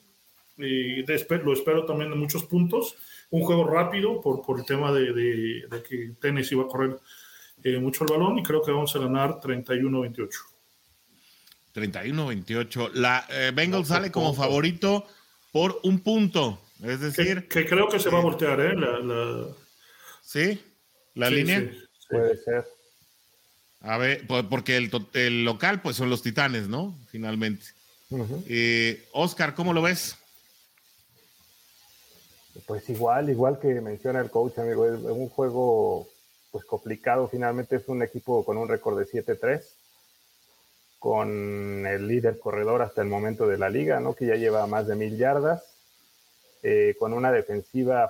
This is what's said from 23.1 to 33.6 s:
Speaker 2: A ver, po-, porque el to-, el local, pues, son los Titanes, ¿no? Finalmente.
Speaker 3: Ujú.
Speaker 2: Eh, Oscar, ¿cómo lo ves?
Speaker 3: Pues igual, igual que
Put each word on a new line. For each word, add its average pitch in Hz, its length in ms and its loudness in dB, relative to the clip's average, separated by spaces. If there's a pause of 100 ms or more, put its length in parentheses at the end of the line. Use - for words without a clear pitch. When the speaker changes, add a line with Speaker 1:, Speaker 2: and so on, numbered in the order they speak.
Speaker 2:
A 110 180 -2
ver, 131 280 0
po-, 123 220 0
porque 127 280 0
el 120 140 0
to-, 113 220 -4
el 120 320 2
local, 170 380 0
pues, 135 140 -4
son 127 140 0
los 120 120 -2
Titanes, 120 460 0
¿no? 165 280 -4 (140)
Finalmente. 110 560 -4 (440)
Speaker 3:
Ujú. 131 380 -6
Speaker 2:
Eh, 117 640 2
Oscar, 160 420 0
¿cómo 175 180 0
lo 160 100 2
ves? 175 340 -2 (2500)
Speaker 3:
Pues 104 220 -8
igual, 120 420 2
igual 131 280 2
que 127 220 0